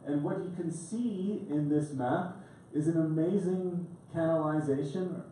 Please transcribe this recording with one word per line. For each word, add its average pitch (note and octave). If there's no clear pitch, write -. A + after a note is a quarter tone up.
And D3
what F#3+
you F3
can E3
see G#3
in D3
this D3
map C3
is D3+
an E3
amazing F3
canalization, D#3
or -